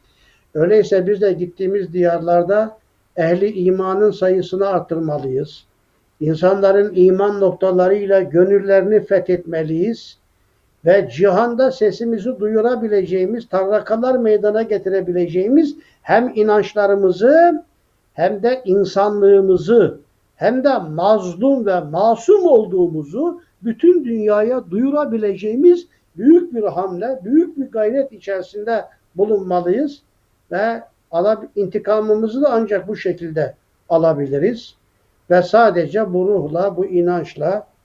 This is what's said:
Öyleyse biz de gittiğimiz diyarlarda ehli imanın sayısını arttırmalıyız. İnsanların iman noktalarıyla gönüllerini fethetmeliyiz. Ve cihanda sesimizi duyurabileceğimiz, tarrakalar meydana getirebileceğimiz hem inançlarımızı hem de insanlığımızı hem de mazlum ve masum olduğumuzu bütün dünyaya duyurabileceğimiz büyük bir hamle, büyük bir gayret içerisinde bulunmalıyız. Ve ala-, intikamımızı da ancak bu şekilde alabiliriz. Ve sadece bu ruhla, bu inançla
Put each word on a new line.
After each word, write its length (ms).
Öyleyse 520
biz 140
de 120
gittiğimiz 600
diyarlarda 880
ehli 360
imanın 580
sayısını 580
arttırmalıyız. 960
İnsanların 760
iman 460
noktalarıyla 800
gönüllerini 840
fethetmeliyiz. 1160
Ve 280
cihanda 600
sesimizi 680
duyurabileceğimiz, 1080
tarrakalar 680
meydana 440
getirebileceğimiz 1120
hem 320
inançlarımızı 1300
hem 280
de 220
insanlığımızı 1300
hem 280
de 140
mazlum 880
ve 140
masum 680
olduğumuzu 920
bütün 420
dünyaya 680
duyurabileceğimiz 1160
büyük 380
bir 80
hamle, 640
büyük 340
bir 120
gayret 420
içerisinde 720
bulunmalıyız. 880
Ve 300
ala-, 440
intikamımızı 880
da 100
ancak 360
bu 80
şekilde 580
alabiliriz. 840
Ve 120
sadece 680
bu 160
ruhla, 480
bu 100
inançla 800